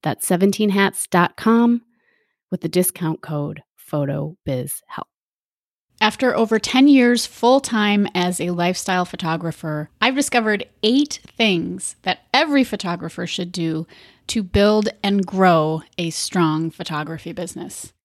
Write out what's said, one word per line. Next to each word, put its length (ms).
That's 200
seventeen 460
hats 380
dot 280
com 460
with 120
the 80
discount 540
code 420
photobizhelp. 920
After 380
over 220
ten 300
years 360
full-time 920
as 240
a 120
lifestyle 560
photographer, 840
I've 160
discovered 520
eight 440
things 760
that 160
every 300
photographer 600
should 240
do 360
to 160
build 480
and 240
grow 540
a 140
strong 600
photography 640
business. 640